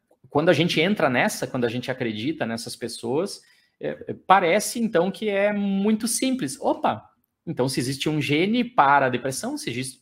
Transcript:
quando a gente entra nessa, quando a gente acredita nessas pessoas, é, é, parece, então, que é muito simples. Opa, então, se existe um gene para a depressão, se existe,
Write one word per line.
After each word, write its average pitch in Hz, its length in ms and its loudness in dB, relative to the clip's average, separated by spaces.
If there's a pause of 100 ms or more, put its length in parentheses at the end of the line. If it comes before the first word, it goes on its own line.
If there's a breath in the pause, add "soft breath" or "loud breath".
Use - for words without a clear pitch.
(300)
quando 156 200 2
a 180 40 6
gente 156 280 2
entra 175 280 2
nessa, 135 380 0
quando 127 160 -2
a 120 60 0
gente 120 200 -6
acredita 127 560 -4
nessas 113 300 -8
pessoas, 127 680 -6 (380 soft breath)
é, 147 180 -6 (100)
é, - 60 -8 (140)
parece, 190 520 4
então, 190 300 2
que 214 200 -4
é 202 240 0
muito 202 520 0
simples. 254 540 -2
Opa, 170 500 -2 (380)
então, 135 220 0
se 131 100 -2
existe 135 300 -2
um 151 120 0
gene 185 440 2
para 143 400 6
a 127 40 2
depressão, 131 480 -4
se - 120 -8
existe, 131 320 -8